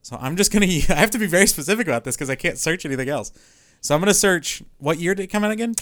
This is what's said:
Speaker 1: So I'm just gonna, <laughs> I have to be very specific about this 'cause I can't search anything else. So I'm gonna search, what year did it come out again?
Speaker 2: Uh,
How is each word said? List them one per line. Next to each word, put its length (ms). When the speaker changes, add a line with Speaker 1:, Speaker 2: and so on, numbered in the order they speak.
Speaker 1:
So 180
I'm 180
just 140
gonna, 160
<laughs> 0
I 280
have 160
to 80
be 80
very 200
specific 400
about 180
this 120
'cause 140
I 60
can't 220
search 280
anything 240
else. 220
So 120
I'm 60
gonna 140
search, 480
what 200
year 160
did 100
it 20
come 180
out 60
again? 220
Speaker 2:
Uh, 100